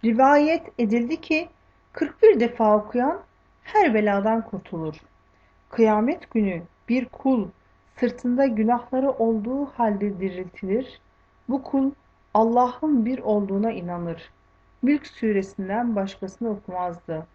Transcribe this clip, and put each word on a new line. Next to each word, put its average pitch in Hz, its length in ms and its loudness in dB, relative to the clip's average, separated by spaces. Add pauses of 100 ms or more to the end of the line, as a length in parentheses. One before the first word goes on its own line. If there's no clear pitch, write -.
Rivayet 294 580 4 (160)
edildi 233 420 0
ki, 320 280 -2 (440)
kırk - 300 -4
bir 403 180 8
defa 226 360 2
okuyan 247 440 -2 (420)
her 359 320 2
beladan 214 480 2
kurtulur. 165 520 -8 (760)
Kıyamet 226 600 2
günü 190 320 -2 (260)
bir 240 160 0
kul 240 440 0 (480)
sırtında 247 500 0
günahları 240 640 0
olduğu 226 560 -2
halde 208 540 -2
diriltilir. 185 800 -6 (480)
Bu 269 140 -4
kul 269 280 0 (440)
Allah'ın 240 680 2
bir 254 140 -4
olduğuna 208 540 -2
inanır. 175 580 -8 (520)
Mülk 285 240 0
suresinden 208 920 -4
başkasını 196 540 -6
okumazdı. 180 840 -8